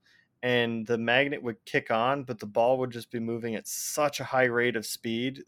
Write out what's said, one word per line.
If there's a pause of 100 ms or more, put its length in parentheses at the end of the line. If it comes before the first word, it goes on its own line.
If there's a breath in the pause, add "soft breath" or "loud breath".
(440 soft breath)
and
the
magnet
would
kick
on,
but
the
ball
would
just
be
moving
at
such
a
high
rate
of
speed